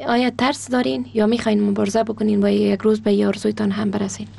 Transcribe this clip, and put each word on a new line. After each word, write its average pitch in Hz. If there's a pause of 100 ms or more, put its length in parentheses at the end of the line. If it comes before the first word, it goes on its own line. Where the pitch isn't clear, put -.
آیا 247
ترس 247
دارین 247
یا 214
می‌خواین 220
مبارزه 208
بکنین 214
و 202
یک 202
روز 214
به 214
این 202
آرزویتان 208
هم 208
برسین؟ 202 (100)